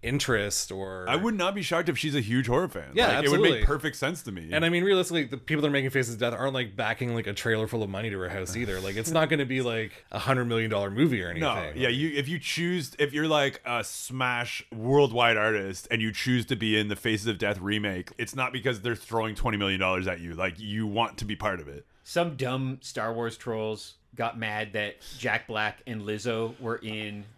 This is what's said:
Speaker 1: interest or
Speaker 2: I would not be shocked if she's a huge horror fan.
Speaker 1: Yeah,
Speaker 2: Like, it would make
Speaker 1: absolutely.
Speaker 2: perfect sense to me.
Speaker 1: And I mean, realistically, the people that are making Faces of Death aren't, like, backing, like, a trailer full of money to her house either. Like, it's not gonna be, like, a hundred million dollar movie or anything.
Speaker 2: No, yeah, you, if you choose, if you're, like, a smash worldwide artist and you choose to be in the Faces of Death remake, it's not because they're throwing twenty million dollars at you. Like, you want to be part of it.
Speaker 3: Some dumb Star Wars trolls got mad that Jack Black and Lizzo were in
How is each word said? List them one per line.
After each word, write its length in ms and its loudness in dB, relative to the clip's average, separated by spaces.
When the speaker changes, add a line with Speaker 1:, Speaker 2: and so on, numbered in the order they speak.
Speaker 1:
interest 680 0
or 380 -6
Speaker 2:
I 60 2
would 180 2
not 220 0
be 80 -4
shocked 260 2
if 80 0
she's 160 -2
a 80 2
huge 240 2
horror 220 4
fan. 260 -8
Speaker 1:
Yeah, 140 4
Speaker 2:
Like, 180 4
it 60 6
would 100 6
make 120 8
Speaker 1:
absolutely. 120 2
Speaker 2:
perfect 300 2
sense 280 -2
to 80 -8
me. 200 -8
Speaker 1:
And 120 2
I 60 4
mean, 140 2
realistically, 400 4
the 140 -6
people 260 0
that 60 4
are 20 2
making 180 2
Faces 240 0
of 60 -8
Death 180 0
aren't, 160 0
like, 220 -4
backing, 400 0
like, 100 -2
a 80 -4
trailer 340 0
full 140 -2
of 80 -2
money 220 -4
to 80 -4
her 100 -4
house 260 -4
either. 240 -2
Like, 180 -4
it's 120 -2
not 220 4
gonna 160 2
be, 160 0
like, 480 -4
a 80 -4
hundred 260 2
million 240 0
dollar 220 0
movie 320 4
or 80 -4
anything. 100 -4
Speaker 2:
No, 340 -2
yeah, 140 2
you, 260 0
if 140 0
you 80 -4
choose, 600 -2
if 140 2
you're, 140 0
like, 380 2
a 180 0
smash 880 -2
worldwide 680 6
artist 520 2
and 120 2
you 100 0
choose 360 2
to 80 0
be 220 2
in 100 2
the 80 -2
Faces 300 0
of 140 0
Death 200 0
remake, 600 -2
it's 160 -6
not 180 -4
because 280 -2
they're 140 -2
throwing 400 -4
twenty 220 0
million 220 2
dollars 280 2
at 120 -2
you. 160 -10
Like, 240 -2
you 260 -4
want 340 0
to 60 -6
be 100 -4
part 240 -2
of 80 -14
it. 180 -14
Speaker 3:
Some 320 -2
dumb 460 -4
Star 320 -4
Wars 240 -4
trolls 580 -6
got 220 -4
mad 360 -4
that 240 -2
Jack 300 -2
Black 400 -2
and 160 -8
Lizzo 560 -2
were 180 -4
in 480 -8